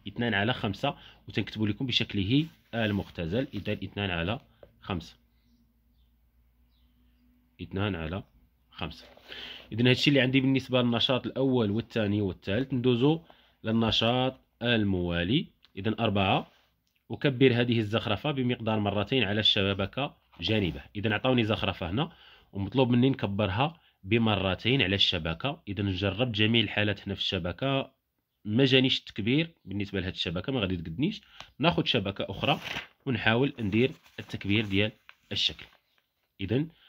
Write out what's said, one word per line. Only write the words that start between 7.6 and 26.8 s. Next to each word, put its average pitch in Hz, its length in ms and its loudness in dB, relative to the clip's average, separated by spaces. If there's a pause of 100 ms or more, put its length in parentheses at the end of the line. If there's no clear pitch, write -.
اثنان 95 320 -2
على 82 280 -6 (480)
خمسة. - 360 -10 (680)
إذن 117 140 2
هادشي 127 240 6
اللي 135 100 6
عندي 131 200 4
بالنسبة 131 420 2
للنشاط 120 440 2
الأول 127 440 2
والثاني 104 500 0
والثالث. 104 540 -2
ندوزو 127 460 2 (440)
للنشاط 113 760 2 (220)
الموالي. 98 840 2 (300)
إذن 107 240 -2
أربعة، 101 520 0 (580)
أكبر 123 500 4
هذه 120 180 2
الزخرفة 110 520 -2
بمقدار 120 500 0
مرتين 104 440 0
على 104 160 0
الشبكة 101 760 0 (240)
جانبه. 87 420 0 (140)
إذن 104 160 -2
عطاوني 120 320 2
زخرفة 95 460 -2
هنا 135 220 -2 (400)
ومطلوب 117 380 0
مني 123 200 4
نكبرها 107 680 -2 (220)
بمرتين 107 800 2
على 95 140 2
الشبكة. 87 720 -2
إذن 101 220 -2
جربت 98 440 -2
جميع 110 280 4
الحالات 104 440 -2